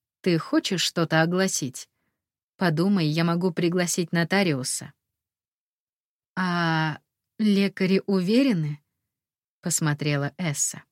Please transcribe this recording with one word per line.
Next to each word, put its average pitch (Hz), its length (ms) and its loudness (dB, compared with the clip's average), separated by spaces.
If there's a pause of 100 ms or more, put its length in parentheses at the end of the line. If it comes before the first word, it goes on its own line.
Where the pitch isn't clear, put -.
(220)
Ты 175 160 2
хочешь 202 440 0
что-то 160 400 0
огласить? 175 680 -2 (680)
Подумай, 175 500 2
я 156 160 0
могу 175 280 0
пригласить 175 600 -2
нотариуса. 170 800 0 (1500)
«А 165 600 0 (400)
лекари 196 640 2
уверены?» 190 720 0 (840)
посмотрела 147 760 -2
Эсса. - 540 -4